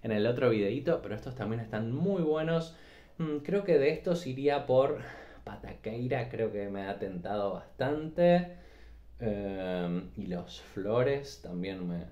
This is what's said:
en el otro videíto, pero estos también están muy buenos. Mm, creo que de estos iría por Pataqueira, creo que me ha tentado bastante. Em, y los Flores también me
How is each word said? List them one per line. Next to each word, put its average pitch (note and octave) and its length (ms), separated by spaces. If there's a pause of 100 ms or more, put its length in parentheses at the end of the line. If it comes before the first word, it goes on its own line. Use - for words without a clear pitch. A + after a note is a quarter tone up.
en A2+ 100
el G#2 140
otro B2 240
videíto, A2+ 500
pero G2+ 140
estos B2 220
también A2 240
están A2+ 320
muy F3 300
buenos. D#3+ 540 (420)
Mm, D3+ 200
creo F#3 260
que D#3+ 140
de C#3 140
estos E3 340
iría C#3 400
por C3 320 (460)
Pataqueira, A#2+ 840
creo A2 220
que G2+ 200
me G2 160
ha G2 120
tentado G2 540
bastante. D#3+ 1040 (640)
Em, F#2 960
y G2 100
los F2 340
Flores B2+ 800
también F2+ 460
me E2+ 260